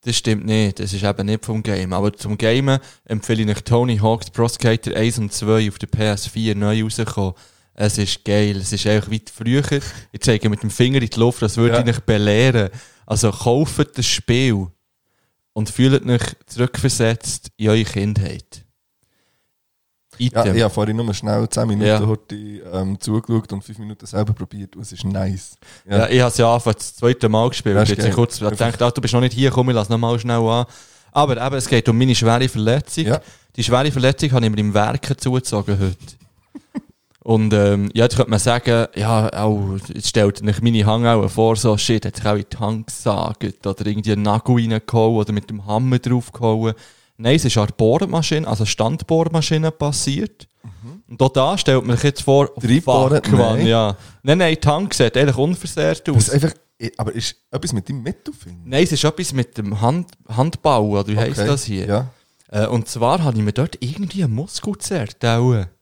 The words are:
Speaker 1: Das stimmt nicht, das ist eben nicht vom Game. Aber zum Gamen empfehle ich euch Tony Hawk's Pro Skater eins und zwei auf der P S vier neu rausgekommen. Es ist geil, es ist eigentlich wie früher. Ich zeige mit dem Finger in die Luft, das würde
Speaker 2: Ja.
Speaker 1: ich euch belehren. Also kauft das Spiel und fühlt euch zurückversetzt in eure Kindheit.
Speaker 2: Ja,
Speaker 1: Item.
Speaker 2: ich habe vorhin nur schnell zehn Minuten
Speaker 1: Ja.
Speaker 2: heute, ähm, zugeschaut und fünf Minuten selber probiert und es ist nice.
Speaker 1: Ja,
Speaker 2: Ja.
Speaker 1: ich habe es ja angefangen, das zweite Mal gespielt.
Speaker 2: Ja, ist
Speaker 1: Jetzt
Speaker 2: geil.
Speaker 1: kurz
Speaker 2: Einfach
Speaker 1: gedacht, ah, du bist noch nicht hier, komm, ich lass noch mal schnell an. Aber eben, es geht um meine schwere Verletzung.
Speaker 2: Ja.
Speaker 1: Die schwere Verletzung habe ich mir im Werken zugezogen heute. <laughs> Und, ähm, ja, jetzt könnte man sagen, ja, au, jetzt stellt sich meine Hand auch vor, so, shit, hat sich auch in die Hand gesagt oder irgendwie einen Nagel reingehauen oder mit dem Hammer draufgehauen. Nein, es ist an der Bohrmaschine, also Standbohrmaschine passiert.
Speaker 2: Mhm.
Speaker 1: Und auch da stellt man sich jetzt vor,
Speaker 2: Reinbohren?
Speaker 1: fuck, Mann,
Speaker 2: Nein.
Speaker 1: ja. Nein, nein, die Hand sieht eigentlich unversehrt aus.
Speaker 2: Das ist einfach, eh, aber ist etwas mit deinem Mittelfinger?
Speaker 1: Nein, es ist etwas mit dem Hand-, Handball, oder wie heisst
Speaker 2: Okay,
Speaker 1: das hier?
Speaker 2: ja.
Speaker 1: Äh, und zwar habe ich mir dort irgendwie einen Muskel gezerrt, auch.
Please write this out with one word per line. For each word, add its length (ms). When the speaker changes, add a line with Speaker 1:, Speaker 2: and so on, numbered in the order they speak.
Speaker 1:
Das 140
stimmt 300
nicht, 320
das 140
ist 100
eben 240
nicht 180
vom 180
Game. 300
Aber 200
zum 260
Gamen 400
empfehle 380
ich 60
euch 160
Tony 340
Hawk's 320
Pro 180
Skater 480
eins 220
und 140
zwei 360
auf 100
der 100
P 160
S 240
vier 260
neu 300
rausgekommen. 500
Es 240
ist 260
geil, 320
es 160
ist 140
eigentlich 240
wie 120
früher. 280
Ich 80
zeige 280
mit 140
dem 80
Finger 320
in 80
die 80
Luft, 240
das 160
würde 180
Speaker 2:
Ja. 60
Speaker 1:
ich 140
euch 40
belehren. 680
Also 280
kauft 680
das 80
Spiel 600
und 160
fühlt 380
euch 140
zurückversetzt 1080
in 140
eure 140
Kindheit. 800
Speaker 2:
Ja, 260
Speaker 1:
Item. 120
Speaker 2:
ich 60
habe 100
vorhin 240
nur 160
schnell 380
zehn 180
Minuten 200
Speaker 1:
Ja. 180
Speaker 2:
heute, 280
ähm, 260
zugeschaut 540
und 100
fünf 160
Minuten 280
selber 260
probiert 420
und 80
es 100
ist 120
nice. 540
Speaker 1:
Ja, 120
Speaker 2:
Ja. 100
Speaker 1:
ich 120
habe 100
es 80
ja 120
angefangen, 280
das 180
zweite 320
Mal 220
gespielt. 260
Speaker 2:
Ja, 60
ist 80
Speaker 1:
Jetzt 140
Speaker 2:
geil. 100
Speaker 1:
kurz 260
Speaker 2:
Einfach 160
Speaker 1:
gedacht, 100
ah, 100
du 100
bist 100
noch 80
nicht 140
hier, 160
komm, 180
ich 60
lass 160
noch 80
mal 200
schnell 220
an. 240
Aber 240
eben, 200
es 120
geht 220
um 80
meine 160
schwere 340
Verletzung. 560
Speaker 2:
Ja. 160
Speaker 1:
Die 60
schwere 300
Verletzung 400
habe 140
ich 40
mir 80
im 140
Werken 460
zugezogen 600
heute. 180
<laughs> 580
Und, 300
ähm, 400
ja, 120
jetzt 120
könnte 140
man 80
sagen, 560
ja, 400
au, 420
jetzt 160
stellt 300
sich 240
meine 240
Hand 200
auch 220
vor, 280
so, 200
shit, 300
hat 100
sich 80
auch 120
in 140
die 60
Hand 300
gesagt 800
oder 180
irgendwie 280
einen 100
Nagel 320
reingehauen 600
oder 160
mit 180
dem 160
Hammer 320
draufgehauen. 760
Nein, 180
es 100
ist 100
an 100
der 80
Bohrmaschine, 720
also 200
Standbohrmaschine 1080
passiert. 760
Speaker 2:
Mhm. 460
Speaker 1:
Und 140
auch 80
da 260
stellt 300
man 100
sich 80
jetzt 180
vor, 280
Speaker 2:
Reinbohren? 640
Speaker 1:
fuck, 80
Mann, 240
Speaker 2:
Nein. 100
Speaker 1:
ja. 300
Nein, 160
nein, 240
die 60
Hand 240
sieht 240
eigentlich 200
unversehrt 760
aus. 160
Speaker 2:
Das 20
ist 60
einfach, 180
eh, 200
aber 140
ist 220
etwas 220
mit 160
deinem 140
Mittelfinger? 640
Speaker 1:
Nein, 180
es 80
ist 100
etwas 300
mit 240
dem 240
Hand-, 320
Handball, 540
oder 260
wie 80
heisst 240
Speaker 2:
Okay, 80
Speaker 1:
das 160
hier? 220
Speaker 2:
ja. 200
Speaker 1:
Äh, 160
und 200
zwar 380
habe 140
ich 40
mir 120
dort 260
irgendwie 420
einen 120
Muskel 400
gezerrt, 500
auch. 300